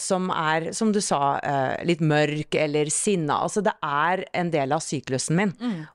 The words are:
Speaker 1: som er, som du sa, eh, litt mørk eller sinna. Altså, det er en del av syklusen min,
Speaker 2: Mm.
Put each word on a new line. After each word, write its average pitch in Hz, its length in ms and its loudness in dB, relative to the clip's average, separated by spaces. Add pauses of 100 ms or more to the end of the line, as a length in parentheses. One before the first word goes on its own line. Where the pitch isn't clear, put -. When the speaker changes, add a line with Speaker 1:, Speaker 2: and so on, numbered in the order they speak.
Speaker 1:
som 185 260 0
er, 160 480 0
som 220 160 2
du 202 80 2
sa, 143 400 2
eh, 135 480 -2
litt 170 160 0
mørk 151 560 2
eller 151 320 2
sinna. 160 540 0
Altså, 190 180 -2
det 214 160 2
er 160 460 0 (100)
en 175 160 0
del 143 240 0
av 160 80 -4
syklusen 139 560 -2
min, 196 160 0
Speaker 2:
Mm. 214 240 -6 (140)